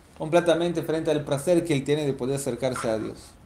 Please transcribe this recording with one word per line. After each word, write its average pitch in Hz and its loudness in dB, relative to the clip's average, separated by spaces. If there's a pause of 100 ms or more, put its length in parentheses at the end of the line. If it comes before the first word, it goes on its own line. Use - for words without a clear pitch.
(180)
completamente 165 2
frente 160 0
al 147 0
placer 170 2
que 160 0
él 135 0
tiene 147 0
de 135 2
poder 135 -2
acercarse 127 -2
a 110 0
Dios. 110 -8 (260)